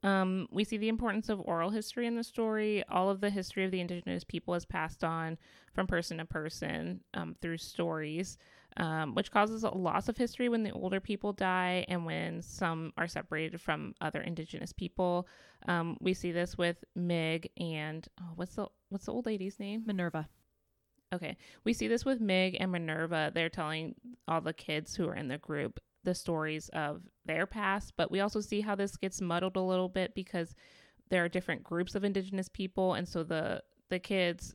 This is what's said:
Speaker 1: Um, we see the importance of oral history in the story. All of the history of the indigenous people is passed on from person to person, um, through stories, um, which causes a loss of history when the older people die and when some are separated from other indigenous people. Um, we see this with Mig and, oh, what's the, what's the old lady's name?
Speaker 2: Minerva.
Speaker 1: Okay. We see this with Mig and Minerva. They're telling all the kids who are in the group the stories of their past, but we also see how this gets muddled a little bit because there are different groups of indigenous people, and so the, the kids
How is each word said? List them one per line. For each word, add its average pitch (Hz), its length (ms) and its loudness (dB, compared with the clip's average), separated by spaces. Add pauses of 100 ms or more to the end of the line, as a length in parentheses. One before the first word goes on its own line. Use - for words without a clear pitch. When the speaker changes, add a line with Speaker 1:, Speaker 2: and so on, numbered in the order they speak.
Speaker 1:
Um, 190 460 4
we 208 140 2
see 214 140 -2
the 214 100 2
importance 226 400 0
of 208 140 0
oral 170 280 0
history 226 380 -2
in 233 80 0
the 233 80 -2
story. 214 640 0
All 185 200 4
of 196 120 2
the 202 100 4
history 190 340 0
of 190 60 2
the 185 100 0
indigenous 175 440 -2
people 170 300 -2
is 175 100 0
passed 160 400 -2
on 165 340 0 (340)
from 190 140 2
person 170 320 0
to 165 60 -4
person, 165 760 -4 (140)
um, 165 260 -4
through 165 180 -2
stories, 165 800 -2 (420)
um, 160 360 0
which - 160 0
causes 220 320 4
a 226 80 4
loss 185 380 2
of 226 80 0
history 247 320 0
when 226 160 2
the 202 80 -2
older 190 260 0
people 202 340 -2
die 185 540 2
and 175 180 0
when 165 380 -2
some 165 540 -2
are 170 100 2
separated 160 540 -4
from 151 400 -2
other 156 220 -2
indigenous 165 500 -6
people. 180 560 2 (400)
Um, 170 320 2
we 185 140 2
see 180 180 -2
this 175 260 0
with 175 260 2 (120)
Mig 165 600 2
and, 160 480 -4 (160)
oh, 170 140 -8
what's 175 220 -6
the, 208 100 -2 (220)
what's 196 180 -6
the 208 60 -2
old 240 140 -2
lady's 196 340 -2
name? 208 260 -4
Speaker 2:
Minerva. 175 420 0 (840)
Speaker 1:
Okay. 175 240 -4 (260)
We 233 120 4
see 226 120 0
this 233 180 4
with 269 160 2
Mig 185 380 4
and 185 140 2
Minerva. 160 600 0
They're 165 180 2
telling 160 440 -4 (320)
all 160 140 2
the 160 120 -2
kids 156 440 -4
who 170 100 2
are 175 80 -2
in 147 140 -4
the 139 100 -4
group 143 400 -4 (260)
the 180 120 2
stories 156 540 -2
of 156 300 -2 (260)
their 160 200 2
past, 202 500 0
but 170 140 2
we 185 80 2
also 208 220 2
see 208 200 0
how 208 140 2
this 196 220 -2
gets - 240 -4
muddled 180 340 0
a 190 60 2
little 185 280 2
bit 185 280 -2
because 180 360 -2 (580)
there 180 140 6
are 170 40 2
different 170 340 -2
groups 180 320 -2
of 196 80 2
indigenous 190 460 0
people, 185 460 2
and 175 140 0
so 165 140 0
the, 160 400 0 (260)
the 180 120 0
kids 180 540 0